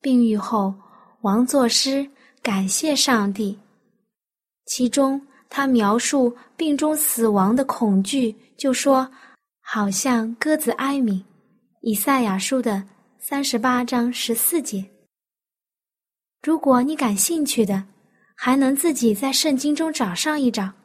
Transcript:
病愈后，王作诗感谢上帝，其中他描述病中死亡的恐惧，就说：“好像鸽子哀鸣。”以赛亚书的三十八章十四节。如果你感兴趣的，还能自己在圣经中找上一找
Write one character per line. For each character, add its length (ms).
病 240
愈 100
后， 400
王 260
作 220
诗 400
感 240
谢 300
上 340
帝， 280
其 240
中 320
他 160
描 320
述 360
病 180
中 220
死 320
亡 260
的 120
恐 360
惧， 320
就 160
说 340
：“好 300
像 460
鸽 200
子 160
哀 260
鸣。” 240
以 120
赛 280
亚 160
书 240
的 200
三 240
十 160
八 240
章 300
十 220
四 280
节。 220
如 140
果 240
你 140
感 220
兴 280
趣 220
的， 160
还 180
能 220
自 180
己 180
在 200
圣 240
经 180
中 180
找 220
上 240
一 100
找 220